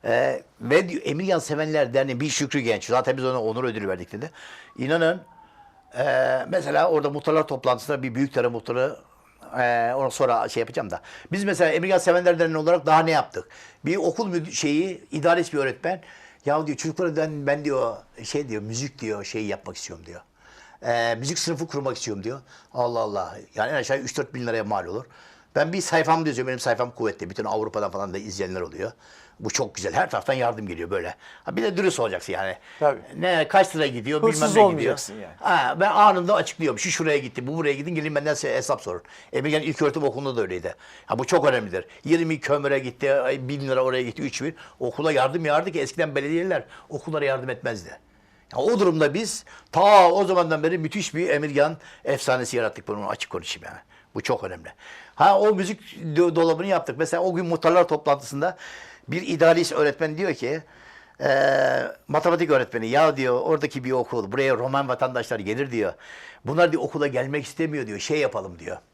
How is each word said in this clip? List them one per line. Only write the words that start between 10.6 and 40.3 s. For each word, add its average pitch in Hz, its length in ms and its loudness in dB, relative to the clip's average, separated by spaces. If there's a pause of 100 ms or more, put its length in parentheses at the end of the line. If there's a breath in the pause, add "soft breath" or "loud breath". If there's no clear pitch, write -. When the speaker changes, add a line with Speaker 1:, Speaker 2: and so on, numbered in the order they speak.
Speaker 1:
yapacağım 113 300 -4
da. 92 100 -8 (300 loud breath)
Biz 196 120 -2
mesela 180 280 2
Emirgan 180 260 2
Sevenler 175 420 4
Derneği 160 180 2
olarak 156 280 2
daha 156 140 8
ne 165 120 4
yaptık? 139 360 0 (380 loud breath)
Bir 160 100 0
okul 180 320 0
müdü-, 165 240 -4
şeyi, 160 600 -2
idaresi 170 420 2
bir 151 40 -2
öğretmen. 143 440 -2 (440 loud breath)
"Ya," 151 220 0
diyor, 147 100 -4
"çocuklara 160 380 -4
ben, 151 320 -4
ben," 143 180 -2
diyor, 123 300 0 (280)
şey 147 260 -6
diyor, 107 120 -4
"müzik," 117 380 -8
diyor, 107 240 -6
şey 110 220 -6
yapmak 95 300 -8
istiyorum 85 300 -14
diyor. 87 160 -18 (640 loud breath)
"E, 117 300 0
müzik 135 240 -6
sınıfı 165 280 -4
kurmak 135 300 -4
istiyorum," 101 260 -8
diyor. 127 180 -8 (320 loud breath)
Allah 120 260 0
Allah. 98 380 -4 (180)
Yani 110 160 -2
en 151 40 -4
aşağı 135 220 0
üç - 200 -6
dört 143 160 -4
bin 123 140 -6
liraya 113 160 0
mal 101 220 -2
olur. 101 200 -8 (500 loud breath)
Ben 156 180 2
bir 190 80 -2
sayfamı 160 460 2
yazıyorum. 127 200 -2
Benim 127 120 -4
sayfam 123 320 0
kuvvetli. 104 380 -4
Bütün 101 160 -6
Avrupa'dan 107 460 -2
falan 95 220 -6
da 95 40 -6
izleyenler 95 440 -6
oluyor. 87 300 -8 (480 loud breath)
Bu 107 100 -6
çok - 260 -4
güzel. 95 180 -4
Her - 160 0
taraftan 123 240 -2
yardım 113 340 -2
geliyor 85 220 -8
böyle. 90 260 -4 (280 loud breath)
Ha, - 120 -8
bir - 80 0
de 196 140 -2
dürüst 190 220 0
olacaksın 98 340 -4
yani. 95 240 -4 (220 loud breath)
Speaker 2:
Tabii. 139 200 2 (180)
Speaker 1:
Ne, 165 300 0
kaç 190 280 4
lira 156 120 0
gidiyor, 127 360 -2
Speaker 2:
Hırsız 156 180 2
Speaker 1:
bilmem - 60 4
ne 208 40 2
gidiyor. 208 180 10
Speaker 2:
olmayacaksın 151 440 -2
yani. 196 260 -16
Speaker 1:
Ha, 139 400 2
ben 202 120 4
anında 196 440 6
açıklıyorum. 156 440 -2
"Şu 180 120 -4
şuraya 156 260 2
gitti, 127 300 -6
bu 151 100 -4
buraya 147 160 0
gidin. 147 220 -4
Gelin 151 200 -4
benden 147 180 0
size 143 220 -2
hesap 127 260 0
sorun." 90 200 -8 (320 loud breath)
Emirgan 147 280 0
İlköğretim 151 420 0
Okulu'nda 135 340 -2